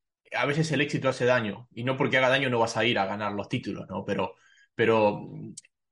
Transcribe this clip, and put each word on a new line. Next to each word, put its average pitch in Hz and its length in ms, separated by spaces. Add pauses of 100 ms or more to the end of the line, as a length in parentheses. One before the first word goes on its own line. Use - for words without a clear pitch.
(360)
a 123 120
veces 156 240
el 139 100
éxito 135 280
hace 127 160
daño, 117 500
y 117 80
no 131 120
porque 131 220
haga 131 120
daño 135 200
no 120 80
vas 113 180
a 113 100
ir 117 120
a 98 80
ganar 101 280
los 101 160
títulos, - 380
¿no? 95 160
Pero, 95 300 (400)
pero 110 560 (640)